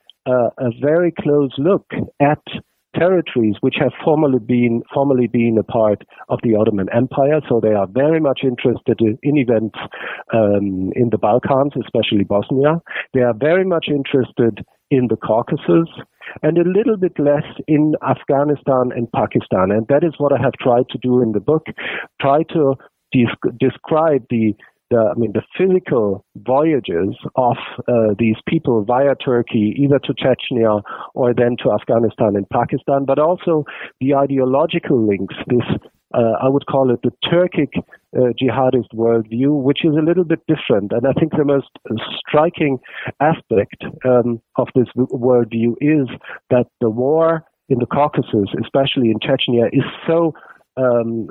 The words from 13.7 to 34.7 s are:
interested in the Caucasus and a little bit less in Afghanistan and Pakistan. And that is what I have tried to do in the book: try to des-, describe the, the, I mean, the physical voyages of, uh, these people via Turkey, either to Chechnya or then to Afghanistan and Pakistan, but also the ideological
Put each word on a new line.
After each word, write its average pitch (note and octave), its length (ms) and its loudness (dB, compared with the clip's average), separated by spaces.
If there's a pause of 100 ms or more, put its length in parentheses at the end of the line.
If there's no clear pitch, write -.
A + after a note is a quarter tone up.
interested B2+ 760 -2 (260)
in B2+ 180 2
the A2+ 80 0
Caucasus E3 720 0 (540)
and D#3+ 160 2
a F3 100 2
little G#3+ 280 0
bit F#3 220 -2
less D3 260 0 (220)
in D3+ 280 2 (120)
Afghanistan C3+ 880 0
and A#2 180 -6
Pakistan. G#2 580 -2
And A2 180 0
that C#3+ 140 2
is E3 160 -2
what C#3+ 140 0
I B2 100 0
have C3+ 120 0
tried B2+ 360 2
to - 80 -10
do B2 240 2
in A2+ 100 0
the G2+ 80 -2
book: D#3 260 -2 (540)
try C#3+ 220 2 (120)
to C#3 200 2 (380)
des-, A#2 460 0
describe D3 720 0
the, A2 260 0 (360)
the, A2+ 240 4
I A#2+ 40 -4
mean, A2 140 -2
the G#2 100 -2 (140)
physical D3+ 680 0 (100)
voyages A2+ 800 0 (220)
of, B2 220 0 (280)
uh, A2+ 320 4
these A2+ 180 2 (120)
people B2 360 0
via C3 320 2
Turkey, A#2 600 0
either C#3+ 220 4
to C3+ 160 -4
Chechnya A2+ 640 0 (320)
or B2 220 0
then A#2+ 280 2
to A#2 100 2
Afghanistan A2 640 0
and G2 120 -2
Pakistan, C#3 560 -2
but C3+ 140 0
also D#3+ 460 0 (360)
the C3+ 140 0
ideological C#3 920 2